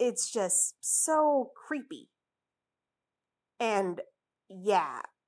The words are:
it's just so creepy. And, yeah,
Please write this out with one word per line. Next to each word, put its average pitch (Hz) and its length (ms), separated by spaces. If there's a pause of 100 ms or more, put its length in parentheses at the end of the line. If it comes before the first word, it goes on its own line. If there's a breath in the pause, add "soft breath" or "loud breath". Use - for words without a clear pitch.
it's 240 320
just - 480
so 302 720 (160)
creepy. 247 420 (1500)
And, 196 400 (480)
yeah, 180 520 (280)